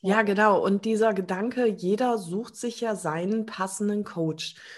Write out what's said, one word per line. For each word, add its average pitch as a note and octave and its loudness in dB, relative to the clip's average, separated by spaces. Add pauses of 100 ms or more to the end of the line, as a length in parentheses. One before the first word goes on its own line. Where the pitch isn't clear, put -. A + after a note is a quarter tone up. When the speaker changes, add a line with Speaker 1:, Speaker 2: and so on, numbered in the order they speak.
Speaker 1:
Ja, G3 4
Speaker 2:
Ja. A3+ 4
Speaker 1:
genau. G3+ 6
Und G3 2
dieser A3 2
Gedanke, G3+ -2
jeder G#3+ 0
sucht G3 -6
sich A#3 -6
ja A3 -2
seinen F#3 -2
passenden G#3 -4
Coach. D#3+ -4 (220)